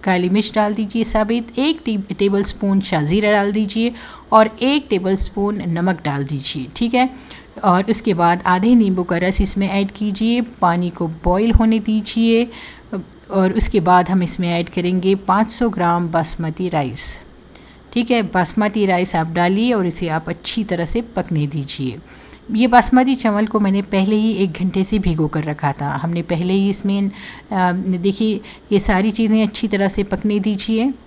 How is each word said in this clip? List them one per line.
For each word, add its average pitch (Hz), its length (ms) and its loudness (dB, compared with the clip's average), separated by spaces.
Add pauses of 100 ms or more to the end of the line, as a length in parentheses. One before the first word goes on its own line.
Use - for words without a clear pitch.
काली 180 260 2
मिर्च 208 260 0
डाल 208 200 0
दीजिए 220 300 -2
साबित, 226 540 -2
एक 320 260 0
टी-, 202 340 -4
tablespoon 202 640 0
शाह 170 220 -2
जीरा 208 280 2
डाल 202 220 2
दीजिए 220 400 0 (400)
और 220 300 6
एक 285 280 2
tablespoon 196 720 -2
नमक 170 420 -2
डाल 143 200 -2
दीजिए, 135 420 -4 (100)
ठीक 233 180 -2
है। 254 160 4 (540)
और 196 260 2
उसके 208 240 0
बाद 170 320 2
आधे 185 280 4
नींबू 190 280 4
का 175 140 -2
रस 180 240 0
इसमें 196 280 0
ऐड 196 220 -2
कीजिए, 214 500 0
पानी 175 500 0
को 170 180 -6
boil 185 440 0
होने 220 260 4
दीजिए 226 720 0 (800)
और 190 220 2
उसके 214 280 2
बाद 180 300 4
हम 185 120 2
इसमें 175 260 -2
ऐड 170 200 -2
करेंगे 185 460 0
पाँच 196 360 0
सौ 233 180 0
ग्राम 175 400 0
बासमती 165 600 -4
राइस, 139 500 -4 (760)
ठीक 240 180 -2
है। 233 120 2
बासमती 202 640 0
राइस 185 300 0
आप 160 100 0
डालिए 185 460 0
और 196 140 0
इसे 170 220 -4
आप 160 200 -4
अच्छी 175 360 -4
तरह 170 220 -4
से 226 140 -2
पकने 160 460 -4
दीजिए। 139 520 -6 (540)
ये 220 140 2
बासमती 254 480 4
चावल 214 320 0
को 214 140 0
मैंने 196 220 2
पहले 196 340 2
ही 220 160 2
एक 190 200 0
घंटे 185 320 -2
से 214 140 0
भिगो 165 280 0
कर 151 180 -4
रखा 147 280 -2
था। 143 160 -6
हमने 165 340 -4
पहले 175 320 -2
ही 196 160 2
इसमें, 196 320 -2
अ, 190 720 -2
देखिए, 196 680 0 (320)
ये 196 80 4
सारी 202 300 2
चीज़ें 220 320 2
अच्छी 214 260 -2
तरह 196 200 0
से 196 140 -2
पकने 208 360 -2
दीजिए 220 560 0 (120)